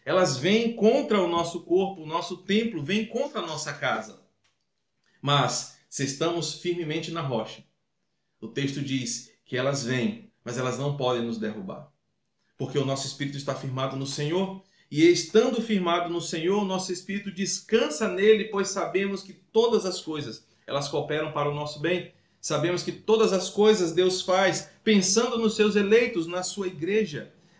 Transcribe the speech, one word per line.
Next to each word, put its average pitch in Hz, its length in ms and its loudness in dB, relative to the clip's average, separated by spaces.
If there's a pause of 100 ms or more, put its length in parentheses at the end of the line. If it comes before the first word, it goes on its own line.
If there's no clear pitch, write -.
elas 156 320 2
vêm 214 400 2
contra 220 420 4
o 180 80 2
nosso 170 360 -2
corpo, 185 400 0
o 156 40 -14
nosso 175 300 -4
templo, 208 460 0
vêm 202 240 0
contra 254 340 -4
a 170 60 -6
nossa 147 260 -8
casa. 107 480 -4 (1040)
Mas, 139 560 0 (100)
se - 160 -4
estamos 170 500 -2
firmemente 165 560 -4
na 165 120 -6
rocha, 117 420 -4 (760)
O 110 80 -12
texto 139 320 -4
diz 127 520 -6 (120)
que 123 120 -8
elas 131 280 -2
vêm, 131 460 -4 (140)
mas 120 120 -8
elas 127 220 -4
não 143 180 -2
podem 123 260 0
nos 113 160 -4
derrubar. 104 540 -8 (640)
Porque 139 220 -4
o 131 60 0
nosso 135 220 -2
espírito 139 300 -6
está 139 180 -6
firmado 135 420 -6
no 135 100 -4
Senhor, 175 560 -2 (280)
e 147 140 4
estando 220 580 6
firmado 170 480 2
no 170 100 -2
Senhor, 180 420 0
o 190 40 0
nosso 185 260 -2
espírito 196 380 -6
descansa 214 800 0
nele, 196 380 4
pois 196 220 -2
sabemos 196 540 -2
que 175 100 -20
todas 226 540 0
as 180 140 -4
coisas, 139 440 -8 (220)
elas 143 220 -4
cooperam 151 440 -2
para 147 160 -2
o 147 60 -2
nosso 147 240 -8
bem. 175 340 -2 (280)
Sabemos 170 420 -2
que 180 80 -4
todas 214 420 2
as 185 180 0
coisas 202 420 4
Deus 180 300 2
faz 185 480 2 (120)
pensando 226 560 4
nos 220 160 2
seus 208 220 4
eleitos, 202 500 2
na 180 160 -4
sua 190 260 -6
igreja. 165 640 -2 (280)